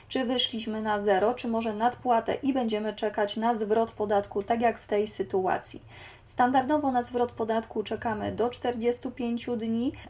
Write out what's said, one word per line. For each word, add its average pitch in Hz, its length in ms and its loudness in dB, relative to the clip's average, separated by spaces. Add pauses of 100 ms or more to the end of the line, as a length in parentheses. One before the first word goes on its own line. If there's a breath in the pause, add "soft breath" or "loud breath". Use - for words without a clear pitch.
czy 262 180 -2
wyszliśmy 226 560 -2
na 214 200 0
zero, 202 320 4
czy 247 140 -8
może 226 260 -2
nadpłatę 226 640 0
i 269 180 0
będziemy 220 400 -2
czekać 208 440 -2
na 233 180 2
zwrot 220 360 4
podatku, 202 520 0
tak 233 180 2
jak 226 180 4
w - 80 -20
tej 208 200 2
sytuacji. - 720 -2 (440 loud breath)
Standardowo 269 680 2
na 247 120 2
zwrot 240 280 0
podatku 220 520 -2
czekamy 208 480 -4
do 208 180 0
czterdziestu 240 600 -2
pięciu 240 440 -4
dni, 226 360 -2 (180 loud breath)